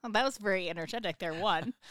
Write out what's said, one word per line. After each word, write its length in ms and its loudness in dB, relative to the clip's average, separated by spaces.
That 120 4
was 140 0
very 320 2
energetic 480 -4
there, 160 -4
one. 400 0